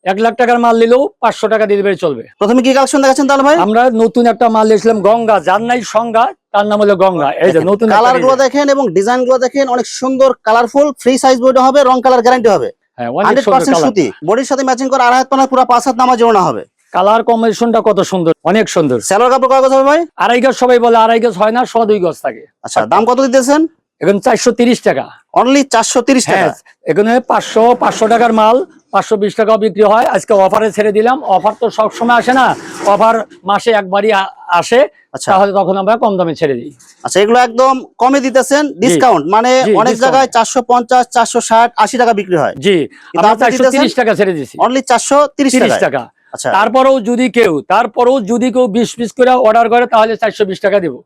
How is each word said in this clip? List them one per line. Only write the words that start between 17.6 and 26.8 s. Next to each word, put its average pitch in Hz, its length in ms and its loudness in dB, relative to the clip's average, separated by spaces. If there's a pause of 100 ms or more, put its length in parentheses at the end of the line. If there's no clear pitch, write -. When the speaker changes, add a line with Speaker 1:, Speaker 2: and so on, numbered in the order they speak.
Speaker 1:
কত 196 120 0 (120)
সুন্দর, 165 220 0 (160)
অনেক 202 160 2 (100)
সুন্দর। 143 220 0 (120)
Speaker 2:
সালোয়ার 240 240 2
কাপড় 254 180 0
কয় 269 120 2
গজ 262 120 2
হবে 269 160 2
ভাই? 320 100 2 (220)
Speaker 1:
আড়াই 240 200 0
গজ, 262 180 0
সবাই 247 240 2
বলে 233 180 4
আড়াই 233 200 2
গজ 226 180 -2
হয় 220 160 0
না, 254 40 0 (100)
সোয়া 233 180 0
দুই 208 160 0
গজ 156 200 -4
থাকে। 113 180 -8 (220)
Speaker 2:
আচ্ছা, - 140 -4 (120)
দাম 202 180 2
কত 247 160 0
দিতেছেন? 269 360 2 (400)
Speaker 1:
এখন 196 240 0
চারশো 240 340 0
তিরিশ 240 280 2
টাকা। 131 180 -2 (340)
Speaker 2:
Only 262 220 2 (120)
চারশো 226 340 0
তিরিশ 262 240 2
টাকা? 190 60 2
Speaker 1:
হ্যাঁ, 165 160 -2 (360)